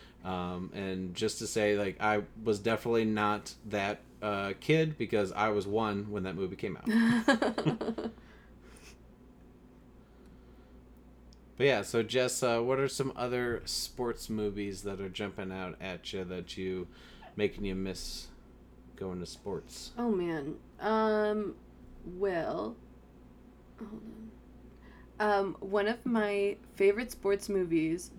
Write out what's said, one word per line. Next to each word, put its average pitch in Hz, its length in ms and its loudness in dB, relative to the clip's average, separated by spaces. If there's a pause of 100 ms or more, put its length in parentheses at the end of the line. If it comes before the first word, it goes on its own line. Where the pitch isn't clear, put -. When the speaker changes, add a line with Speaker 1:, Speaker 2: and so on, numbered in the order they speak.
(240)
Speaker 1:
Um, 90 500 -4
and 92 400 -4
just 104 260 -2
to 110 80 -6
say, 104 300 4
like, 101 240 -2
I 104 220 4 (200)
was 107 160 2
definitely 113 460 2
not 104 480 0 (140)
that, 104 320 0 (220)
uh, 98 380 0
kid 156 380 2
because 104 340 2
I 107 180 2
was 101 180 2
one 104 440 0
when 101 120 -2
that 92 120 -4
movie 92 200 -4
came - 220 -6
out. - 100 -10
Speaker 2:
<laughs> 226 1200 2 (3500)
Speaker 1:
But 127 80 4
yeah, 120 160 6
so 113 220 2
Jess, 127 380 2
uh, 117 200 4
what 131 180 2
are 139 80 2
some 135 300 -2
other 123 480 -2
sports - 640 -4
movies 101 540 -2
that 98 180 -4
are 95 80 -4
jumping 95 420 -6
out 92 300 -6
at 90 320 -8
you 95 100 -2
that 90 340 -8
you, 92 300 -2 (480)
making 104 300 0
you 95 100 -2
miss - 520 -6 (680)
going 92 240 -6
to 85 60 -6
sports? - 720 -8
Speaker 2:
Oh, 240 120 0
man. 170 460 0 (240)
Um, 214 760 2 (500)
well, 180 720 -2 (1000)
hold 214 140 -12
on. 220 400 -14 (920)
Um, 202 380 4
one 202 300 2
of 240 160 -2
my 202 500 2 (200)
favorite 202 360 4
sports 202 380 0
movies 170 680 2